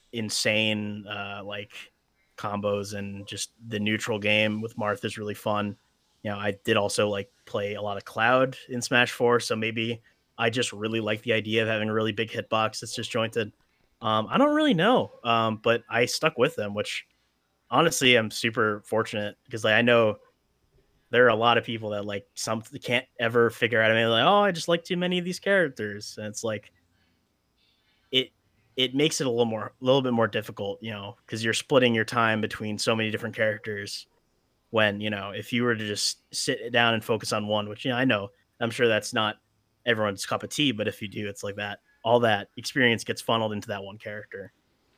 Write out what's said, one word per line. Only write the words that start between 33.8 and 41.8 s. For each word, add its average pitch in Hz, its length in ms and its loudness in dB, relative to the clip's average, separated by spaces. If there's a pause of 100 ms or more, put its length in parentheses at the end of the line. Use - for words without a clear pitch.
when, 104 300 2
you 107 100 -4
know, 101 200 -8
if 107 220 -12
you 120 120 0
were 120 120 2
to 107 100 -6
just - 360 -4 (120)
sit 117 380 -4
down 117 220 4
and 110 100 -2
focus 110 280 -2
on 104 160 -2
one, 104 200 0
which, 107 160 -10
you 131 60 -2
know, 120 80 -2
I 131 80 2
know, 101 240 0 (300)
I'm 117 100 0
sure 117 180 2
that's 107 260 0
not 107 240 0 (480)
everyone's 107 400 -2
cup 107 180 -4
of 107 60 -10
tea, 143 220 0
but 104 160 -4
if - 140 -10
you 107 60 -8
do, 104 200 -10
it's 101 160 -12
like 101 120 -8
that, 101 240 -10 (240)